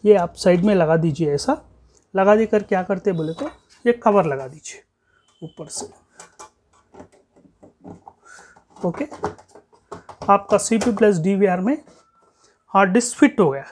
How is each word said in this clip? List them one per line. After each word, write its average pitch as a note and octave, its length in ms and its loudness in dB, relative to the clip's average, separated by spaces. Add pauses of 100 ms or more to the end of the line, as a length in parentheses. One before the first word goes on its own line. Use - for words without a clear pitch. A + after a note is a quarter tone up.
ये G#3 120 6
आप F3 200 -2
साइड F3+ 280 2
में G#3 100 2
लगा E3 240 2
दीजिए। D#3+ 360 -2
ऐसा C4 280 -4 (520)
लगा G3 220 4
देकर G#3+ 260 0
क्या F#3 200 -4
करते F#3 300 -4
बोले D#3+ 220 -4
तो C#4+ 140 -10 (360)
ये A#3+ 100 2
कवर G3+ 320 2
लगा C3+ 220 -6
दीजिए - 340 -20 (600)
ऊपर D#3 260 -18
से, - 200 -14 (3000)
ओके। F3+ 260 -6 (1300)
आपका G3+ 280 2
सीपी A3+ 340 -2
प्लस G#3 260 2
डीवीआर F#3+ 420 0
में B3 160 -2 (1000)
हार्ड G3 180 4
डिस्क A#3+ 260 0
फिट C4+ 220 4
हो E3 100 4
गया C3+ 220 -8